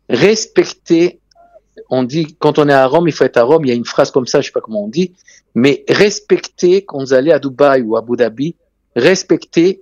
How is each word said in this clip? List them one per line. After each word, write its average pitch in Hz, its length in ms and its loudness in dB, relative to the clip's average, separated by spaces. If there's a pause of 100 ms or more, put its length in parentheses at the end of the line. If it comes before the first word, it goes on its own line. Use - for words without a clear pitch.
respectez, 175 1080 0 (720)
on 131 140 -2
dit, 147 360 -6
quand 151 200 0
on 147 100 2
est 143 40 4
à 135 140 4
Rome, 165 200 0
il 143 60 -2
faut 139 120 0
être 127 120 -2
à 120 60 4
Rome, 135 220 2
il 127 40 -2
y - 20 0
a 120 40 0
une 117 100 -6
phrase 139 260 -2
comme 127 160 -2
ça, 143 140 0
je - 60 -6
sais - 40 -14
pas 123 100 -6
comment 107 240 -8
on - 20 -10
dit, 165 260 -4 (400)
mais 131 360 0
respectez, 185 960 0
quand 143 140 -12
vous 135 140 -4
allez 135 180 2
à 151 80 2
Dubaï 139 420 0
ou 110 140 -4
à 113 40 0
Abu 117 160 -6
Dhabi, 123 400 -4 (400)
respectez 175 880 0